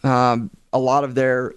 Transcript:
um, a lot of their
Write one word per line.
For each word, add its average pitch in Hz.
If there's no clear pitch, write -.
um, 123
a 127
lot 131
of 131
their 127